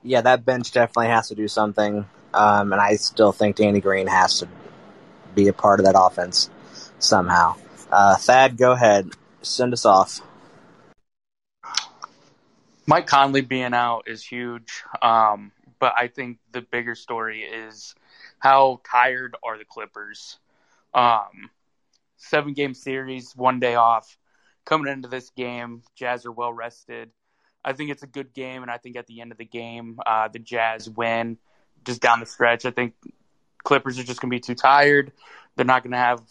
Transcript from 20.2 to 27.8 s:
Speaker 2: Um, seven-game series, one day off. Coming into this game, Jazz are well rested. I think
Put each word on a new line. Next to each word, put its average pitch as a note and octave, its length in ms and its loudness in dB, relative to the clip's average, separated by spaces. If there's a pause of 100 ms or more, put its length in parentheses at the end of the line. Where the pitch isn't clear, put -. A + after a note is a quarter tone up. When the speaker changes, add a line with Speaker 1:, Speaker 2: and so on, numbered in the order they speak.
Speaker 2:
Um, G#2 560 0 (680)
seven-game C#3+ 560 -6
series, C3 640 -12
one B2+ 260 0
day A#2+ 140 0
off. A#2 420 0 (480)
Coming D3+ 260 -2
into C3 160 -12
this B2 220 -12
game, A#2+ 520 -12 (140)
Jazz B2 300 -8
are A#2+ 60 -14
well A#2+ 220 -8
rested. A#2 560 -16 (560)
I C3+ 80 -6
think C#3+ 180 -10